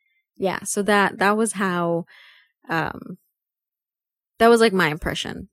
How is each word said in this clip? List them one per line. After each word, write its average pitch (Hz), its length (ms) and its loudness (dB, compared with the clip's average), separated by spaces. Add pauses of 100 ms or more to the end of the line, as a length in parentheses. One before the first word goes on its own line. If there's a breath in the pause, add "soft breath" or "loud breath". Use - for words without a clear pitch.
(360)
Yeah. - 280 -4
So 208 180 -4
that, 202 380 2
that 202 180 2
was 220 140 -2
how, 175 540 -2 (640 soft breath)
um, 165 500 -6 (1200)
that 226 80 6
was, 233 140 6
like, 226 120 4
my 180 140 2
impression 170 640 -6